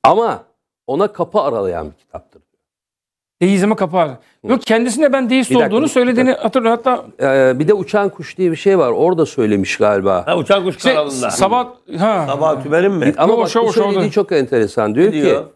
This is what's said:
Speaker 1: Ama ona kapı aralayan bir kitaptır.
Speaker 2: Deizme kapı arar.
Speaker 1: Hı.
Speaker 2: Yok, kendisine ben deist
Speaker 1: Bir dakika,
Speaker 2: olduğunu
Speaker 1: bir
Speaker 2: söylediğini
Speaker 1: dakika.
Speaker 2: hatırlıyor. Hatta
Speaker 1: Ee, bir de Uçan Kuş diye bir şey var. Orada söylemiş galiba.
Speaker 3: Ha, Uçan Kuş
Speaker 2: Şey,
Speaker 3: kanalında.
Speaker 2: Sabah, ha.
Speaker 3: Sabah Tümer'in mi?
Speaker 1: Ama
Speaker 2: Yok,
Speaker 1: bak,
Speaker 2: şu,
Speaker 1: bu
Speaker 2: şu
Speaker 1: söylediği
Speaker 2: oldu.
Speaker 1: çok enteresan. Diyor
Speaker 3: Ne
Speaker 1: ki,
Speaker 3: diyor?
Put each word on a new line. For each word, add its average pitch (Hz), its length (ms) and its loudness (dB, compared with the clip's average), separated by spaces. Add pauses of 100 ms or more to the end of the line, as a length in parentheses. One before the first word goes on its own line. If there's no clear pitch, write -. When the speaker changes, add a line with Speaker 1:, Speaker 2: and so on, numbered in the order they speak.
Speaker 1:
Ama 208 400 2 (440)
ona 165 260 -2
kapı 180 280 -4
aralayan 98 500 -4
bir - 40 -20
kitaptır. - 460 -20 (1000)
Speaker 2:
Deizme 196 340 2
kapı 185 220 -2
arar. 147 200 0 (280)
Speaker 1:
Hı. 214 60 -2
Speaker 2:
Yok, 254 100 0
kendisine 247 520 0
ben 254 160 -2
deist 254 220 0
Speaker 1:
Bir 262 40 2
dakika, 220 200 2
Speaker 2:
olduğunu 285 100 2
Speaker 1:
bir 294 60 -2
Speaker 2:
söylediğini 254 380 2
Speaker 1:
dakika. - 160 -4
Speaker 2:
hatırlıyor. 226 320 0
Hatta 247 280 -2 (160)
Speaker 1:
Ee, 135 380 2
bir 156 80 0
de 208 60 4
Uçan 202 360 0
Kuş - 280 -14
diye 180 140 0
bir 156 40 -4
şey 196 240 2
var. 123 120 2
Orada 160 340 2
söylemiş 104 520 -2
galiba. 98 500 2
Speaker 3:
Ha, 175 100 0
Uçan 190 260 0
Kuş 175 160 -6
Speaker 2:
Şey, 254 160 0
Speaker 3:
kanalında. 139 360 -4
Speaker 2:
Sabah, 240 360 0 (320)
ha. 196 280 0
Speaker 3:
Sabah 143 360 -2
Tümer'in 170 280 0
mi? 147 260 0
Speaker 1:
Ama 190 160 2
Speaker 2:
Yok, 233 80 0
Speaker 1:
bak, 226 80 -2
Speaker 2:
şu, 226 140 0
Speaker 1:
bu 226 40 2
Speaker 2:
şu 202 60 0
Speaker 1:
söylediği 202 260 0
Speaker 2:
oldu. 208 120 0
Speaker 1:
çok 202 200 -2
enteresan. 113 640 0
Diyor 170 120 2
Speaker 3:
Ne - 40 0
Speaker 1:
ki, 151 100 -4
Speaker 3:
diyor? 143 220 0 (120)